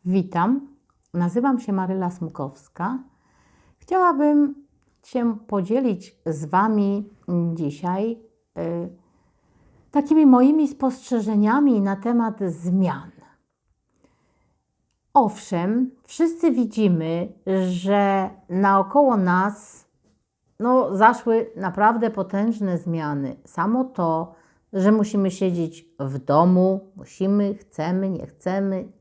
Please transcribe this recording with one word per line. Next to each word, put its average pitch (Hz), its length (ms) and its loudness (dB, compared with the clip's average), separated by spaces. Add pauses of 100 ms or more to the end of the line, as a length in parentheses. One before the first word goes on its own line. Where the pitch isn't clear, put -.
Witam, 185 640 0 (460)
nazywam 233 460 0
się 208 120 -6
Maryla 190 380 -2
Smukowska. 170 880 -10 (800)
Chciałabym 294 760 2 (500)
się 233 340 -4
podzielić 208 800 -4 (100)
z 156 180 -6
Wami 202 640 0 (440)
dzisiaj, 185 680 -6 (360)
y, 170 300 -6 (1000)
takimi 302 360 4
moimi 269 420 6
spostrzeżeniami 233 1120 0
na 196 160 0
temat 226 500 -2
zmian. 175 640 -2 (2000)
Owszem, 214 760 0 (120)
wszyscy 330 480 0
widzimy, 190 840 0 (360)
że 196 640 0 (180)
naokoło 196 680 2
nas, 185 680 -2 (760)
no, 233 360 0
zaszły 226 600 2
naprawdę 208 540 0
potężne 202 680 -2
zmiany. 147 680 -4
Samo 220 400 -2
to, 170 500 -4 (380)
że 196 200 2
musimy 208 380 0
siedzieć 175 560 -4 (140)
w 139 180 -6
domu, 180 800 2
musimy, 196 580 -2
chcemy, 185 560 -6
nie 175 160 -8
chcemy 190 600 -6 (120)